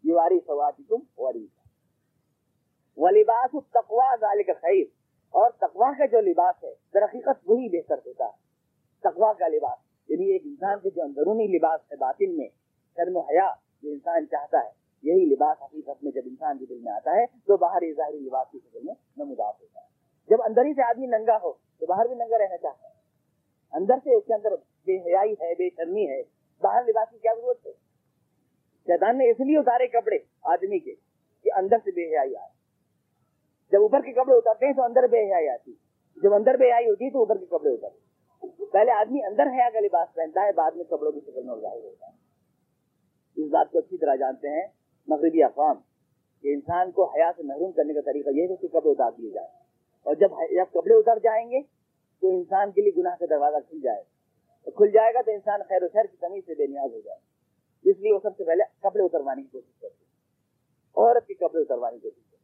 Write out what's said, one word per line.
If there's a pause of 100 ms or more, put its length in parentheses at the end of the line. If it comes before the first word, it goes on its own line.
یواری
سواتکم
وریثا۔ (1300)
ولباس
التقوی
ذالک
خیر، (500)
اور
تقوی
کا
جو
لباس
ہے (200)
در
حقیقت
وہی
بہتر (100)
ہوتا
ہے۔ (640)
تقوی
کا
لباس
یعنی
ایک
انسان
کے
جو
اندرونی
لباس (120)
ہے
باطن
میں، (480)
شرم
و
حیا (300)
جو
انسان
چاہتا
ہے، (180)
یہی
لباس
حقیقت
میں
جب
انسان
کے
دل
میں
آتا
ہے
تو
باہر
یہ
ظاہری
لباس
کی
شکل
میں (220)
نمودار
ہوتا
ہے۔ (440)
جب
اندر
ہی
سے
آدمی
ننگا
ہو
تو
باہر
بھی
ننگا
رہنا
چاہتا
ہے۔ (800)
اندر (100)
سے
اس
کے
اندر (340)
بے
حیائی
ہے،
بے
شرمی
ہے، (380)
باہر
لباس
کی
کیا
ضرورت
ہے؟ (1120)
شیطان
نے
اس
لیے
اتارے
کپڑے (240)
آدمی
کے (480)
کہ
اندر
سے
بے
حیائی
آئے۔ (1160)
جب
اوپر
کے
کپڑے
اتارتے
ہیں
تو
اندر
بے
حیائی
آتی
ہے، (460)
جب
اندر
بے
حیائی
ہوتی
ہے
تو
اوپر
کے
کپڑے
اترتے
ہیں۔ (680)
پہلے
آدمی
اندر
حیا
کا
لباس
پہنتا
ہے،
بعد
میں
کپڑوں
کی
شکل
میں
ظاہر
ہوتا
ہے۔ (1200)
اس
بات
کو
اچھی
طرح
جانتے
ہیں (420)
مغربی
اقوام (640)
کہ
انسان
کو
حیا
سے
محروم
کرنے
کا
طریقہ
یہ
ہے
کہ
اس
کے
کپڑے
اتار
دیے
جائیں، (540)
اور
جب، (200)
جب
کپڑے
اتر
جائیں
گے (580)
تو
انسان
کے
لیے
گناہ
کا
دروازہ (120)
کھل
جائے
گا، (540)
اور
کھل
جائے
گا
تو
انسان
خیر
و
شر
کی
تمیز
سے
بے
نیاز
ہو
جائے
گا۔
اس
لیے
وہ
سب
سے
پہلے (180)
کپڑے
اتروانے
کی
کوشش
کرتے
ہیں، (840)
عورت
کے
کپڑے
اتروانے
کی
کوشش
کرتے
ہیں۔